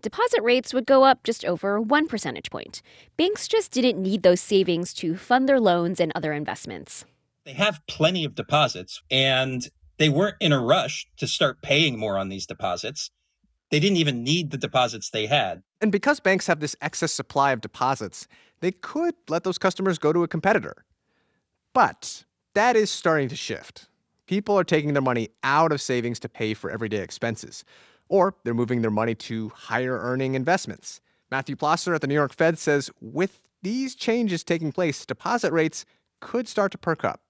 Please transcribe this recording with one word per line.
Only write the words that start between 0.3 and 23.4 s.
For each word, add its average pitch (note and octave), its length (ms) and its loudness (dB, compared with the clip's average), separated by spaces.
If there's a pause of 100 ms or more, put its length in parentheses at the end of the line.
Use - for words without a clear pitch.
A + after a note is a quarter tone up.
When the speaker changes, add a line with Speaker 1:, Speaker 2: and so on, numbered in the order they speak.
Speaker 1:
rates A#3+ 300 2
would B3 140 0
go C4+ 180 8
up C4 180 4
just - 220 -4
over G3 340 -2
one C#4+ 300 2
percentage C#3+ 420 -6
point. - 300 -12 (380)
Banks F#4+ 280 0
just A4 240 0
didn't A#3 300 2
need F#3+ 220 0
those F3+ 180 6
savings F3+ 540 0
to E3 200 -4
fund B3+ 320 2
their C4+ 140 4
loans F3 400 2
and E3 140 2
other D3+ 180 -4
investments. G#2+ 720 -8 (400)
Speaker 2:
They C#3+ 80 -18
have F3 340 -2
plenty E3+ 380 0
of D3+ 100 -6
deposits, - 760 -2
and C3 580 0 (300)
they D#3 100 4
weren't F#3 320 2
in F3 100 2
a C#3 80 6
rush B2+ 480 2 (120)
to C#3 80 -4
start - 340 0
paying C#3 380 2
more G#2+ 180 -2
on G2 140 -2
these F#2+ 160 -10
deposits. F#2+ 640 -6 (600)
They D3 80 2
didn't F#3 200 4
even C3 260 0
need D#3 260 0
the C#3 60 -8
deposits A#2 540 -2
they G#2+ 160 -4
had. G#2 360 -2 (180)
Speaker 3:
And G#3+ 120 2
because C4 260 2
banks F#3+ 300 2
have E3 100 4
this D3+ 220 -6
excess D#3 320 -4
supply C#3 400 0
of A2+ 80 -2
deposits, - 640 -4 (340)
they F#3 120 -2
could E4+ 420 -4 (140)
let E3 160 -2
those F#3 140 -2
customers F#3+ 400 0
go D3+ 140 2
to E3+ 120 2
a E3 40 -4
competitor. - 580 0 (840)
But - 520 0 (300)
that A#3 220 4
is G#3+ 140 2
starting D3+ 380 0
to D3+ 80 -10
shift. - 520 -12 (380)